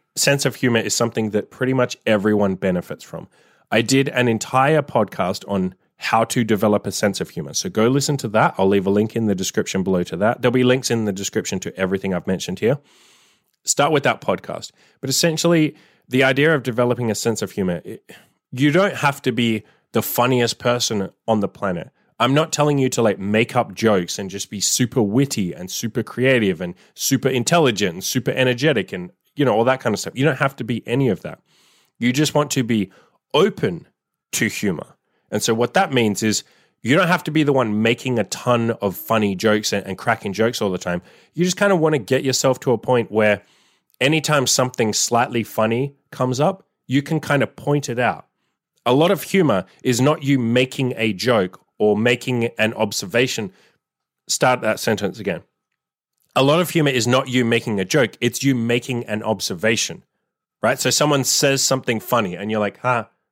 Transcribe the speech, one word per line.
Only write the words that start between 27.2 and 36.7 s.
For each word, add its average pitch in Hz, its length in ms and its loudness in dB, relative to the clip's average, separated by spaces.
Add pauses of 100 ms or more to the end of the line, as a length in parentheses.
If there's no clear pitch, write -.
intelligent 123 640 2
and 92 100 -12
super 131 280 -4
energetic 127 600 0
and, 90 200 -8 (240)
you 147 100 0
know, 113 100 4
all 113 80 4
that 131 160 2
kind 113 140 -2
of 98 60 -2
stuff. - 160 -10
You 131 100 0
don't 160 120 0
have 135 200 -2
to 123 80 -8
be 110 200 -6
any 127 220 0
of 95 140 0
that. - 180 -14 (600)
You 120 120 0
just 147 240 0
want 147 160 0
to 135 120 0
be 110 280 0 (420)
open 131 540 0 (460)
to 117 140 -2
humor. - 480 -4 (360)
And - 120 -4
so 226 100 2
what 120 200 0
that 190 180 2
means 110 320 2
is 110 200 0 (380)